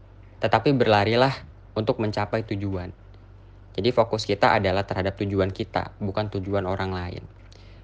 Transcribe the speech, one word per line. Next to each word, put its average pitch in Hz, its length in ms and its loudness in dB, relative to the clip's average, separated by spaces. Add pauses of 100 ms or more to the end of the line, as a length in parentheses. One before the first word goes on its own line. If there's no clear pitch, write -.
(380)
tetapi 117 380 2
berlarilah 113 560 4 (400)
untuk 107 240 -2
mencapai 107 480 -2
tujuan. 98 480 -6 (800)
Jadi 101 220 0
fokus 110 340 0
kita 104 320 4
adalah 98 240 2
terhadap 95 320 -4
tujuan 98 320 0
kita, - 480 -6
bukan 104 320 -4
tujuan 98 400 -4
orang 95 240 -4
lain. 90 320 -8 (600)